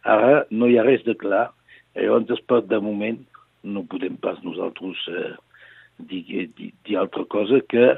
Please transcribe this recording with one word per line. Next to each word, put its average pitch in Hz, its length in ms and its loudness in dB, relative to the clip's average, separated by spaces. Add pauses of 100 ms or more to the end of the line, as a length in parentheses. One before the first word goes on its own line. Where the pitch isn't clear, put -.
Ara 120 440 4
no 117 200 0
hi 123 100 6
ha 113 60 4
res 123 220 2
de 117 100 0
clar, 104 360 -2 (440)
llavors, 110 520 0
per 120 160 4
de 107 180 -2
moment, 107 380 -6 (440)
no 98 220 -8
podem 95 320 -8
pas 92 240 -6
nosaltres, 87 560 -8 (100)
eh, 87 280 -8 (640)
dir, 95 600 -10
dir, - 160 -16 (120)
dir 101 120 -4
altra 95 280 -4
cosa 107 440 0
que 127 280 4